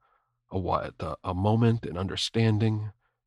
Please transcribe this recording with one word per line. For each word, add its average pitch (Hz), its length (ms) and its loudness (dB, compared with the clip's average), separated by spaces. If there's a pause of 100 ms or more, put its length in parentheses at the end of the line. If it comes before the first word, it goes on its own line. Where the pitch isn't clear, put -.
(500)
a 95 80 -6
what, 87 420 -4
a, 80 240 -6
a 92 100 -4
moment, 113 520 2
an - 120 -6
understanding." 107 960 0 (340)